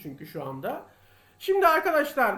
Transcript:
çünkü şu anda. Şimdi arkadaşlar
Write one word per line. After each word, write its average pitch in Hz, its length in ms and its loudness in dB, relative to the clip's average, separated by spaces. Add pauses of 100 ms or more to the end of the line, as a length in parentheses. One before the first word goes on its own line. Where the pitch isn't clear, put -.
çünkü 147 240 -14
şu 151 180 -12
anda. 139 380 -8 (580)
Şimdi 381 260 4
arkadaşlar 302 720 2